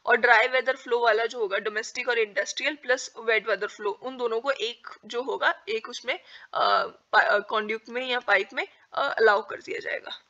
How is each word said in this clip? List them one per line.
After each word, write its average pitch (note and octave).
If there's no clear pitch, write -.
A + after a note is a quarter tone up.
और A#3+
dry A#3
weather B3+
flow A#3+
वाला A3+
जो A#3+
होगा G3
domestic A3
और A#3
industrial G#3+
plus B3+
wet A3
weather G3
flow, G#3
उन B3+
दोनों A#3
को C4+
एक A3+
जो B3+
होगा C4+
एक A3
उसमें, B3
अ, -
पा-, G#3+
अ, G#3
कॉन्ड्यूट G#3+
में B3
या B3
pipe G3+
में, D#4+
अ, C#4
अलाउ G#3+
कर -
दिया -
जाएगा, -